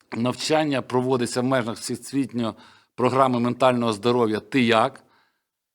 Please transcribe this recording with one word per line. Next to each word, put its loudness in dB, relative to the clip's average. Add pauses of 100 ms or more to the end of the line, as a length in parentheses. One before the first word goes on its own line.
(120)
Навчання -2
проводиться 0
в 0
межах -2
всесвітньої -6 (420)
програми 2
ментального 2
здоров'я 0
«Ти -2
як?», 2 (720)